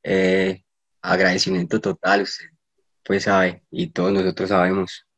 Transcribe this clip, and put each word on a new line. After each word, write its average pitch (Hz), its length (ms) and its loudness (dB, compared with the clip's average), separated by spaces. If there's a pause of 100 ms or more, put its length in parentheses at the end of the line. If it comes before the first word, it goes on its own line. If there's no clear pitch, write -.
Eh, 95 560 0 (400)
agradecimiento 90 760 0
total, 98 440 0
usted, - 240 -10 (580)
pues, 95 180 -2
sabe, 95 480 0
y 90 160 -4
todos 90 240 -2
nosotros 95 380 -2
sabemos. 95 580 0 (100)